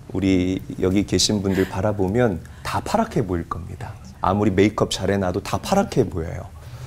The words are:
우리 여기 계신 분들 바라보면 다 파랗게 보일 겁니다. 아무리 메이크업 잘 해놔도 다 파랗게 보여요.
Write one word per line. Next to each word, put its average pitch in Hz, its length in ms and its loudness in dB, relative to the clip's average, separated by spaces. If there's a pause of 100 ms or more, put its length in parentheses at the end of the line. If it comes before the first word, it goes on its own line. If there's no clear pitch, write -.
(120)
우리 92 480 2 (200)
여기 98 260 4
계신 98 360 2
분들 95 260 2
바라보면 101 720 2 (240)
다 - 160 -4
파랗게 208 440 0
보일 90 240 -2
겁니다. 90 440 -8 (280)
아무리 104 300 4
메이크업 98 400 4
잘 95 220 0
해놔도 95 320 0
다 - 140 -2
파랗게 190 500 2
보여요. 87 380 -8 (400)